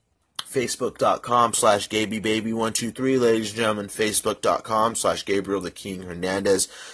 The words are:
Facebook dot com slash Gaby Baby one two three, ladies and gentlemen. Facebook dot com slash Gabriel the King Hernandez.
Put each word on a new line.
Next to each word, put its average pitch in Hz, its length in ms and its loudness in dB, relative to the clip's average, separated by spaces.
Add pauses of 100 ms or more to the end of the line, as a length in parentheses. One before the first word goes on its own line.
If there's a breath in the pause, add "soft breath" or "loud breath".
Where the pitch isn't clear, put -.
(500)
Facebook 120 460 -4
dot 104 260 2
com 120 300 2
slash 104 360 2
Gaby 107 300 -2
Baby 110 340 0
one 113 200 -2
two 113 180 -4
three, 131 280 0
ladies 113 320 2
and 107 80 -8
gentlemen. 107 280 0
Facebook 95 540 -2
dot 92 240 0
com 113 300 2
slash 87 300 0
Gabriel 98 360 -2
the 87 100 -8
King 92 320 -10
Hernandez. 92 640 0 (260 loud breath)